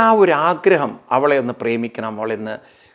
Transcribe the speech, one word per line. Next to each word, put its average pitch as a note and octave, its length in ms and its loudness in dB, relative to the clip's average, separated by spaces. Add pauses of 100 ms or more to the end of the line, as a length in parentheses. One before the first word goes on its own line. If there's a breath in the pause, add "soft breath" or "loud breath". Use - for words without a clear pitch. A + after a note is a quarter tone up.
ആ - 20 4 (160)
ഒരു E3+ 120 4 (140)
ആഗ്രഹം, E3+ 420 0 (260)
അവളെ C#3+ 260 2
ഒന്ന് A#2+ 180 -6
പ്രേമിക്കണം, A#2 600 -6
അവളെ A2+ 200 -6
ഒന്ന് G#2+ 160 -10 (380 soft breath)